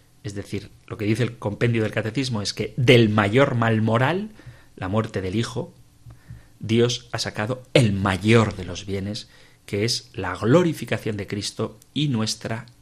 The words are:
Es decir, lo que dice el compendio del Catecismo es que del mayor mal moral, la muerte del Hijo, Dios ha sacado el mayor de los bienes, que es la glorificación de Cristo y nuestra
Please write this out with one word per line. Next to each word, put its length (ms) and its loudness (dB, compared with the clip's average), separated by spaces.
Es 80 -10
decir, 380 -10
lo 100 -12
que 80 -4
dice 160 0
el 160 -4
compendio 460 -2
del 80 -2
Catecismo 500 -4
es 120 -6
que 240 -6
del 320 6
mayor 440 4
mal 300 2
moral, 480 0
la 120 -8
muerte 340 -2
del 140 -4
Hijo, 360 -4
Dios 520 0
ha 80 -6
sacado 420 -6
el 180 4
mayor 640 4
de 100 -10
los 220 -12
bienes, 420 -8
que 180 -2
es 300 -2
la 200 -6
glorificación 800 2
de 120 -8
Cristo 520 -6
y 140 0
nuestra 580 -4